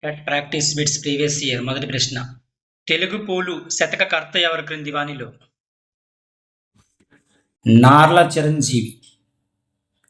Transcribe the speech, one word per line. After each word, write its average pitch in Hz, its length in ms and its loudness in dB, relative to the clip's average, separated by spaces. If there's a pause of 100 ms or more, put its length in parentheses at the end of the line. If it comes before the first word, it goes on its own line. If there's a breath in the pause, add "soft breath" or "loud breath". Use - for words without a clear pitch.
At 147 80 -8
practice 147 640 -4
bits - 280 -4
previous 143 380 -2
year, 123 200 -4
మొదటి 135 220 -6
ప్రశ్న. 123 520 -6 (500)
తెలుగు 185 380 -4
పోలు 185 420 -6
శతక - 340 -4
కర్త 170 340 -4
ఎవరు 165 260 -2
క్రింది 151 300 -10
వానిలో? 143 400 -8 (2500)
నార్ల 160 580 8
చిరంజీవి. 139 640 -2 (1080)